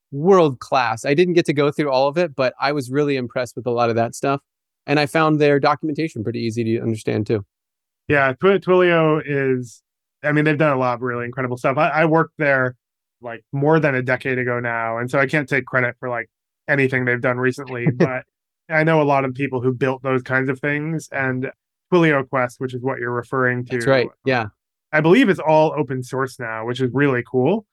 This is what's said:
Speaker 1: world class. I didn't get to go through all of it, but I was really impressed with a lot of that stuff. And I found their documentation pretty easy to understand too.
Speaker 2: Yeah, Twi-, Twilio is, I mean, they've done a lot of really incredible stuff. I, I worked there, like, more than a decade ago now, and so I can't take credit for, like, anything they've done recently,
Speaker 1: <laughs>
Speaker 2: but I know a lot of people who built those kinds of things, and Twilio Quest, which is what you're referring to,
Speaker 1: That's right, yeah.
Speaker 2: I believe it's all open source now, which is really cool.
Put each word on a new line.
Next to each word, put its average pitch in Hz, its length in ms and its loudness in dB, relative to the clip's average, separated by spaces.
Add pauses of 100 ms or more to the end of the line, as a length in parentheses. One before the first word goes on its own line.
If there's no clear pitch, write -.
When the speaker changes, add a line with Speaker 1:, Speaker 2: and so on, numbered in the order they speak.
(120)
Speaker 1:
world 156 480 4
class. 120 460 -2
I 143 80 2
didn't 180 180 4
get 165 140 0
to 160 80 0
go 147 160 2
through 147 200 -2
all 131 160 2
of 143 120 -2
it, 170 180 -2
but 127 240 0
I 139 120 0
was 131 180 -4
really 143 260 0
impressed 123 400 -6
with 117 100 -12
a 123 40 0
lot 120 180 2
of 113 80 -2
that 113 180 0
stuff. 139 280 -2 (440)
And 147 140 2
I 147 60 2
found 156 340 2
their 143 180 4
documentation 147 640 -2
pretty 117 180 -6
easy 117 240 -2
to 113 160 0
understand 110 460 -4
too. 104 200 -2 (640)
Speaker 2:
Yeah, 135 300 2
Twi-, 190 200 4
Twilio 170 680 2
is, 131 580 -2 (400)
I 147 100 0
mean, 151 120 4
they've 151 140 2
done 147 180 2
a - 20 0
lot 123 180 0
of 113 40 -12
really 120 240 -6
incredible 123 320 -6
stuff. 135 220 -2
I, 160 100 2
I 151 160 0
worked 160 320 2
there, 131 400 0 (460)
like, 117 200 -14 (120)
more 147 260 4
than 147 140 2
a 127 80 -2
decade 127 360 -2
ago 123 220 -2
now, 117 380 -4
and 123 120 -6
so 143 80 0
I 135 80 4
can't 147 220 -2
take 135 160 -2
credit 123 340 -2
for, 127 120 -8
like, 117 180 -6 (400)
anything 131 380 0
they've 123 160 0
done 123 160 0
recently, 127 520 -4
Speaker 1:
<laughs> 123 40 0
Speaker 2:
but 131 300 0 (460)
I 156 140 2
know 160 160 4
a 147 40 2
lot 139 200 2
of 131 80 -4
people 131 300 -6
who 131 100 2
built 131 300 -2
those 131 200 -2
kinds 131 280 -2
of 131 100 -8
things, 147 500 -6
and 131 400 -4 (400)
Twilio 156 380 2
Quest, 127 320 -2
which 127 140 -6
is 120 80 -8
what 127 160 -4
you're 120 120 -6
referring 123 540 -2
to, 127 120 -6
Speaker 1:
That's 117 100 -4
right, 131 240 2 (160)
yeah. 120 220 0 (440)
Speaker 2:
I 156 80 2
believe 196 300 6
it's 165 100 0
all 156 340 4
open 135 280 -4
source 131 360 -6
now, 113 280 -8
which 123 120 -4
is 127 140 0
really 131 340 2
cool. 156 460 0